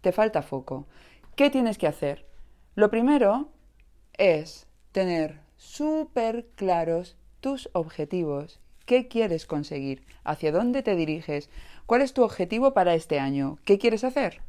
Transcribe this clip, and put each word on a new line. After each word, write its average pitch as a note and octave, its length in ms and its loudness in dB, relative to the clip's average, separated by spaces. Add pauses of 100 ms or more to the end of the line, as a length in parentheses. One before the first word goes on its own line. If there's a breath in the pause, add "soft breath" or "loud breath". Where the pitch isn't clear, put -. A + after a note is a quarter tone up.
Te F#3 100 2
falta G#3+ 300 0
foco. C3+ 460 -10 (480 soft breath)
¿Qué C#4+ 160 4
tienes A#3+ 260 0
que - 80 -2
hacer? D3 400 -4 (480)
Lo G#3 160 4
primero B3 600 2 (680)
es D#3+ 480 2 (260)
tener E3 480 -2 (160)
súper A#3+ 1000 -4
claros E3+ 600 -2 (220)
tus C4+ 340 -6
objetivos. D#3 840 -4 (260)
¿Qué B3 220 2
quieres G#3 380 -2
conseguir? C#3+ 580 -6 (200 soft breath)
¿Hacia D3+ 280 -2
dónde A#3+ 300 0
te G#3+ 140 0
diriges? D#3 540 -4 (360 loud breath)
¿Cuál A#3+ 160 2
es C4+ 120 -2
tu B3+ 100 4
objetivo A#3 500 0
para F3 220 4
este D#3+ 240 -2
año? C#3 440 -2
¿Qué G3+ 140 4
quieres A3 260 0
hacer? B3+ 460 -2